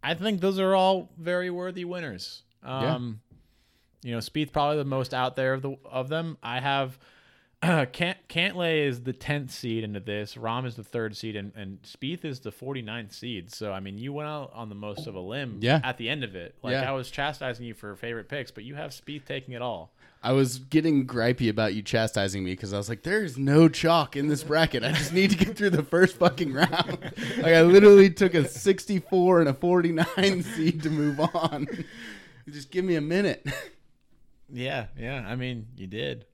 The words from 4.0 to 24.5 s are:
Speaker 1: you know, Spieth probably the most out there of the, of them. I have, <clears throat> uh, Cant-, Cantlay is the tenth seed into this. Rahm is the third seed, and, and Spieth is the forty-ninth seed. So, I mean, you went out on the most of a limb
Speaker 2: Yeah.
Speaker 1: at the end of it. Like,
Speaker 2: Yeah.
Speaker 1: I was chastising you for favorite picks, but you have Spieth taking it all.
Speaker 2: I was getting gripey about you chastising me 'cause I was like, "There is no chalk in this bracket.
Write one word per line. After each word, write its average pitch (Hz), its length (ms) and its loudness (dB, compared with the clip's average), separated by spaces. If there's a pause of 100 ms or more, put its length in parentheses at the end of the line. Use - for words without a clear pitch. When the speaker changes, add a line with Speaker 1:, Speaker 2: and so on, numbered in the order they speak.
Speaker 1:
you 123 80 -8
know, 117 80 -4
Spieth 143 320 -6
probably 151 260 0
the 143 80 -4
most 131 280 -4
out 127 220 -2
there 131 180 0
of 135 80 -6
the, 135 140 -8 (100)
of 127 240 -8
them. 165 320 -6
I 120 180 -6
have, 139 380 -2 (320)
<clears throat> - 320 -20
uh, 160 300 2
Cant-, 175 360 -6
Cantlay 170 580 0
is 123 180 -4
the 127 100 -6
tenth 143 380 -6
seed 113 320 -6
into 104 160 -8
this. 104 360 -8
Rahm 117 300 -6
is 117 100 -10
the 113 80 -16
third 110 320 -8
seed, 110 220 -10
and, 101 180 -12
and 98 280 -16
Spieth 160 420 -12
is 135 160 -10
the 107 100 -12
forty-ninth 117 600 -12
seed. 110 400 -12
So, 107 180 -8
I 95 80 -8
mean, 98 180 -12
you 127 140 -12
went 151 180 -10
out 147 240 -12
on 113 160 -14
the 104 60 -14
most 104 320 -12
of 104 80 -14
a 92 60 -10
limb 120 400 -10
Speaker 2:
Yeah. 131 220 2
Speaker 1:
at 127 140 -6
the 113 120 -8
end 143 160 -6
of 95 100 -14
it. 85 280 -14
Like, 120 100 -4
Speaker 2:
Yeah. 131 160 -4
Speaker 1:
I 135 40 -4
was 127 180 -8
chastising 131 540 -8
you 113 80 -12
for 104 220 -14
favorite 117 320 -10
picks, 139 240 -10
but 107 140 -18
you 139 100 -14
have 147 160 -12
Spieth 147 340 -16
taking 135 280 -10
it 120 80 -10
all. 104 320 -8 (320)
Speaker 2:
I 120 60 0
was 131 280 2
getting 151 460 2
gripey 123 440 0
about 107 240 0
you 104 80 -6
chastising 98 640 -2
me 92 100 -4
'cause 98 180 -10
I 101 40 -2
was 101 100 -6
like, 117 160 -10
"There 202 220 -2
is 131 120 -10
no 143 300 8
chalk 160 480 2
in 143 140 -2
this 147 120 -2
bracket. 147 400 0